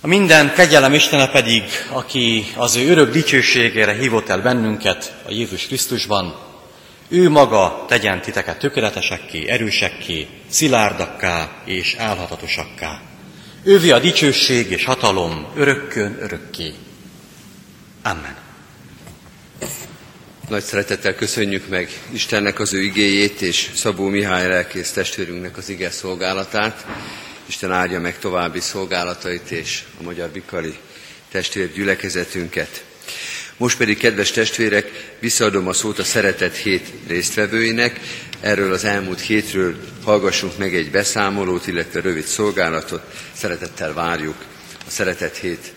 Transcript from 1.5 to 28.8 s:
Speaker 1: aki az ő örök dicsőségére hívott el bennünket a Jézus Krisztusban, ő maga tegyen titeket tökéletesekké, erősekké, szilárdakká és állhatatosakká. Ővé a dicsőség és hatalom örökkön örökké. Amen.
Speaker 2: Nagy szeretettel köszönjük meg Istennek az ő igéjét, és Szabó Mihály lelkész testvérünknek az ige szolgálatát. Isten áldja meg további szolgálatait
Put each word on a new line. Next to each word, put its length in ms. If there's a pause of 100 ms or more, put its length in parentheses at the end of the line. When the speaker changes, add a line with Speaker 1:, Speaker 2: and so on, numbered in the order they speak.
Speaker 1:
aki 580 (100)
az 200
ő 120
örök 240
dicsőségére 800
hívott 360
el 120
bennünket 760 (120)
a 40
Jézus 360
Krisztusban, 720 (720)
ő 220
maga 580
tegyen 320
titeket 380
tökéletesekké, 920
erősekké, 800 (200)
szilárdakká 1000 (160)
és 340
állhatatosakká. 1000 (640)
Ővé 280
a 80
dicsőség 720
és 140
hatalom 720
örökkön 680
örökké. 520 (1300)
Amen. 340 (2000)
Speaker 2:
Nagy 140
szeretettel 520
köszönjük 540
meg 220 (220)
Istennek 480
az 140
ő 80
igéjét, 580
és 340
Szabó 340
Mihály 400
lelkész 420
testvérünknek 680
az 120
ige 220
szolgálatát. 960 (600)
Isten 260
áldja 280
meg 180
további 420
szolgálatait 920